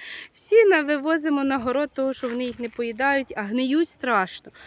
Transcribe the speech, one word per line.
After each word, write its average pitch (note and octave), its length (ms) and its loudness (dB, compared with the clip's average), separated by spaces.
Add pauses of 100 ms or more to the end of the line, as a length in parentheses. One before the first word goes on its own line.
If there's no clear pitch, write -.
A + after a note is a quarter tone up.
(340)
всі A4 300 4
на-, E4+ 180 6
вивозимо D4 640 0
на C4+ 140 0
город, B3+ 360 -2
того, C4+ 180 -2
що B3 160 -6
вони B3 160 -4
їх A#3 140 -8
не A#3+ 100 -8
поїдають, A#3+ 680 -2
а G#3+ 60 -6
гниють C4 460 0
страшно. - 640 -2 (140)